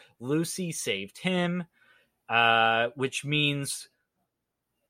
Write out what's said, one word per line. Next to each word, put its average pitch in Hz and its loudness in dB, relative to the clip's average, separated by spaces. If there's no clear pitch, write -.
Lucy 165 -4
saved 101 -6
him, 180 -2
uh, 113 4
which 131 -4
means 143 -2